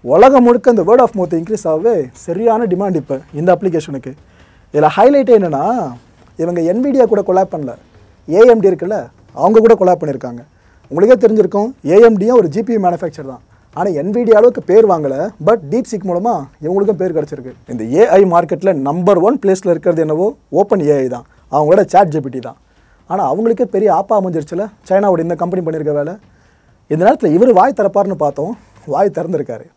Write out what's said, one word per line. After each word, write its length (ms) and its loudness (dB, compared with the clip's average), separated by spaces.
உலகம் 320 6
முழுக்க 280 2
இந்த 140 0
word 160 6
of 140 -4
mouth 200 -4
இன்க்ரீஸ் 320 -8
ஆகவே 240 0
சரியான 480 -4
டிமாண்ட் 300 -4
இப்ப 160 -8
இந்த 140 0
அப்ளிகேஷனுக்கு. 580 -6
இதுல 240 2
ஹைலைட்டே 420 4
என்னன்னா, 240 -2
இவங்க 200 -2
Nvidia 400 2
கூட 160 0
கொலாப் 260 0
பண்ணல, 180 -10
ஏ 60 6
எம் 100 2
டி 80 4
இருக்குல்ல, 260 -6
அவங்க 220 4
கூட 160 4
கொலாப் 220 2
பண்ணியிருக்காங்க. 400 -8
உங்களுக்கே 340 4
தெரிஞ்சிருக்கும், 460 0
ஏ 40 4
எம் 120 2
டியும் 220 2
ஒரு 140 -2
ஜி 120 -2
பி 80 -2
யு 80 -2
மேனுஃபேக்சர் 480 -6
தான். 100 -20
ஆனா 100 -4
Nvidia 360 0
அளவுக்கு 300 2
பேர் 220 6
வாங்கல, 240 -2
but 140 2
DeepSeek 380 -6
மூலமா 240 -2
இவங்களுக்கும் 360 -2
பேர் 160 -4
கிடைச்சிருக்கு. 360 -8
இந்த 100 -8
ஏ 80 6
ஐ 20 6
மார்க்கெட்ல 400 0
நம்பர் 400 0
ஒன் 160 -2
பிளேஸ்ல 300 0
இருக்கிறது 300 -2
என்னவோ 220 -2
ஓப்பன் 300 0
ஏ 140 2
ஐ 100 -6
தான், 100 -14
அவங்களோட 300 4
சாட் 200 4
ஜி 120 -2
பி 80 -12
டி 120 -10
தான். 120 -20
ஆனா 220 -4
அவங்களுக்கே 440 -2
பெரிய 140 2
ஆப்பா 220 -2
அமைஞ்சிருச்சுல 480 -6
சைனாவோட 360 2
இந்த 160 -4
கம்பெனி 220 -4
பண்ணியிருக்க 340 -4
வேலை. 160 -8
இந்த 140 -2
நேரத்துல 320 2
இவரு 120 6
வாய் 200 0
திறப்பாருன்னு 440 -2
பார்த்தோம், 300 -6
வாய் 240 0
திறந்திருக்காரு. 580 -8